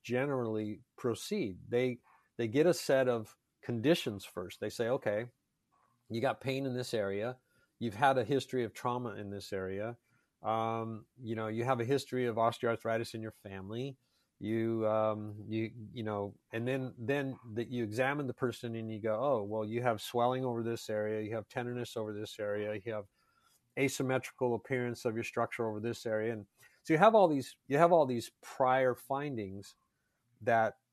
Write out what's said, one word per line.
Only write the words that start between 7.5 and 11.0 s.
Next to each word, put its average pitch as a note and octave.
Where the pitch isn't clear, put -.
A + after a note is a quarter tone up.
You've A2+
had C3+
a A#2+
history B2+
of G#2
trauma B2
in G#2
this G2+
area. G2
Um, A2+